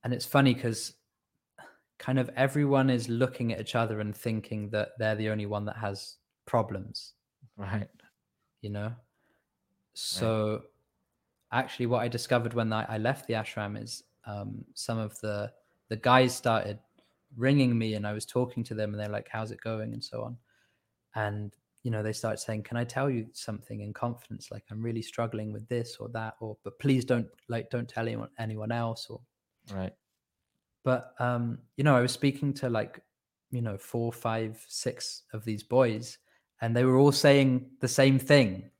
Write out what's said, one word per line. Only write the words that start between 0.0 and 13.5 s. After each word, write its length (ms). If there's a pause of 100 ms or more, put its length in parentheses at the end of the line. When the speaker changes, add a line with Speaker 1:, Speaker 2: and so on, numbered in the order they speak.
Speaker 1:
and 100
it's 120
funny 280
'cause 400 (1040)
kind 220
of 160
everyone 540
is 180
looking 460
at 80
each 140
other 240
and 160
thinking 560
that 260
they're 180
the 140
only 160
one 200
that 120
has 400 (280)
problems. 680 (420)
Speaker 2:
Right. 320 (760)
Speaker 1:
You 100
know? 140
Speaker 2:
Right. 100 (960)
Speaker 1:
So 720 (880)
actually 340
what 160
I 60
discovered 460
when 200
I, 120 (100)
I 20
left 300
the 60
ashram 480